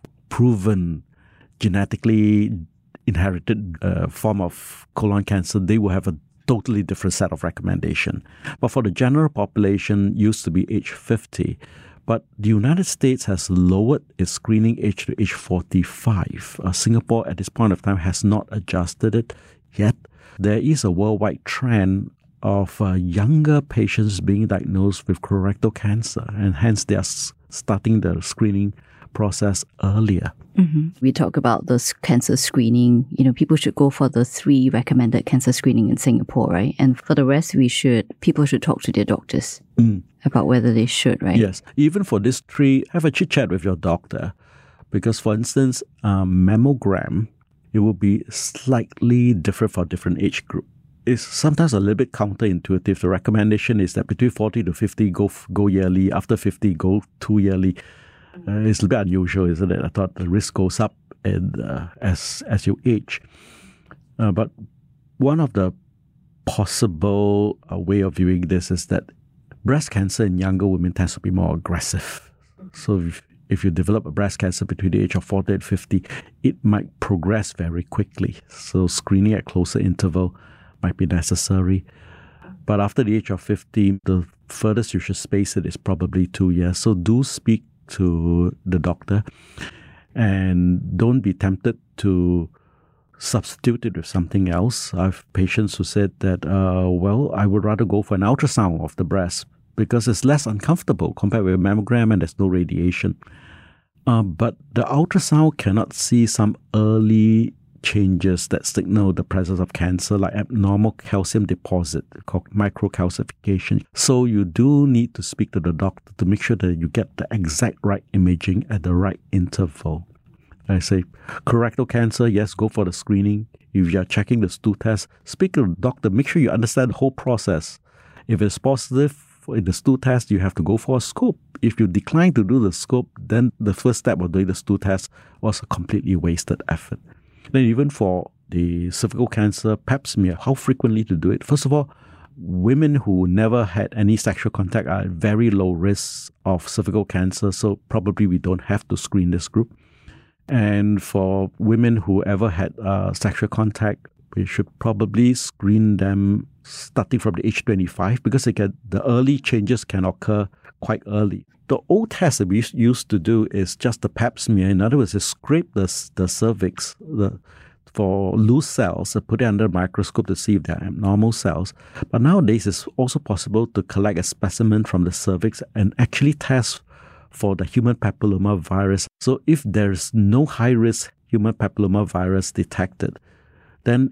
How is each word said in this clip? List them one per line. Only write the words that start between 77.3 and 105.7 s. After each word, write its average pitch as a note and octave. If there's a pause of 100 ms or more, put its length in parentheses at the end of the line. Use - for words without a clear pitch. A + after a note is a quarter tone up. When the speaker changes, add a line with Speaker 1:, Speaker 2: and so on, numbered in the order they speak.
Speaker 1:
very E2+
quickly. - (120)
So -
screening G2
at F#2+
closer -
interval F2+ (440)
might F2+
be F#2+
necessary. F#2 (800)
But G#2
after G2+
the G#2+
age G#2
of F#2
fifty, G2
the F#2 (220)
furthest G#2+
you F#2
should F#2+
space -
it F2
is F2+
probably F2+
two F#2+
years. F2
So A2+
do A2
speak - (240)
to E2+ (100)
the F2+
doctor F2+ (880)
and F#2
don't A#2+
be G2
tempted F#2+ (180)
to F2+ (720)
substitute -
it G2
with E2+
something F#2
else. F2+
I F2+
have -
patients F#2+
who F#2
said G2+
that, F#2
uh, F#2
"Well, G2+
I G#2
would G2
rather G#2+
go G2+
for -
an F#2+
ultrasound G2+
of D#2+
the -
breast F2+ (280)
because A2+
it's A#2
less C#3+
uncomfortable G#2+
compared G#2+
with F#2
a F#2
mammogram G#2+
and F#2+
there's -
no G2
radiation." F2+ (920)
Uh, A#2
but G2+ (200)
the A#2
ultrasound D#3
cannot G#2